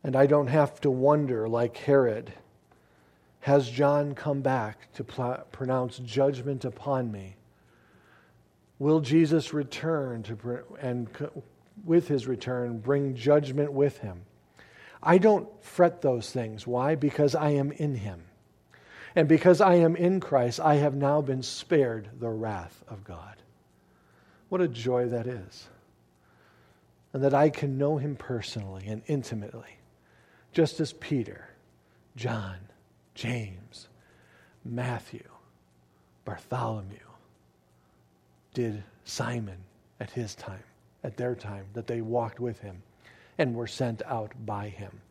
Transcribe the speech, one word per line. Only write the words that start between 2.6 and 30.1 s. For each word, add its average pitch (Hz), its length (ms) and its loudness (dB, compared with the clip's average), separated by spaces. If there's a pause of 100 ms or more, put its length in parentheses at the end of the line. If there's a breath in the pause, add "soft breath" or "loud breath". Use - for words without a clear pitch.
"Has 139 280 4
John 143 460 0
come 139 260 -4
back 127 520 -4
to - 100 -12
pl-, 127 480 -6
pronounce 127 480 -4
judgment 131 680 -2
upon 127 460 -4
me? 98 240 -12 (1400 soft breath)
Will 156 220 4
Jesus 151 520 4
return 139 720 -4
to 104 120 -10
pr-, 120 440 -10
and 123 280 -4 (100)
c-, 147 80 -6 (580)
with 170 220 4
his 127 220 0
return 120 500 -4
bring 135 380 0
judgment 143 560 2
with 139 260 2
him?" 95 240 -12 (800 loud breath)
I 175 160 8
don't 208 300 6 (120)
fret 175 420 2
those 123 280 0
things. 110 380 -6
Why? 127 260 0
Because 147 400 2
I 151 160 2
am 143 220 0
in 147 240 -2
him. 95 260 -8 (920 loud breath)
And 160 100 4
because 160 340 8
I 185 160 8
am 170 200 6
in 180 240 2
Christ, 123 400 0
I 151 160 6
have 143 180 2
now 139 260 2
been 131 220 -4
spared 117 680 0 (100)
the 117 80 -4
wrath 110 580 -8
of 101 160 -14
God. 87 340 -18 (1120 soft breath)
What 185 100 0
a 175 80 4
joy 123 400 0
that 117 180 -4
is. 110 400 -12 (1500 soft breath)
And 135 120 -2
that 139 100 4
I 147 160 6
can 139 280 -4
know 143 180 0
him 143 180 -4
personally 101 720 -8
and 107 200 -8
intimately, 117 720 -8 (720 soft breath)